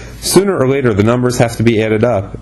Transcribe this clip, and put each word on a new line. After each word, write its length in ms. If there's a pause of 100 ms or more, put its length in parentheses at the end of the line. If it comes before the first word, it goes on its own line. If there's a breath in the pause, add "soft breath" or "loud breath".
(220 loud breath)
sooner 340
or 120
later 260
the 80
numbers 380
have 180
to 60
be 180
added 220
up, 380